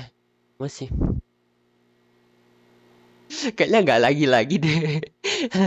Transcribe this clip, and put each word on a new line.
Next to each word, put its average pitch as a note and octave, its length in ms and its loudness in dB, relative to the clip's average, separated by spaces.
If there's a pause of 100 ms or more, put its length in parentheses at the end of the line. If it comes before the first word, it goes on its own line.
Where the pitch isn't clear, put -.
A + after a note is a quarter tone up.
(580)
masih. C3+ 320 -10 (2750)
Kayaknya A3+ 320 2
nggak A#2+ 160 4
lagi-lagi C3+ 560 2
deh. D#3 400 0 (680)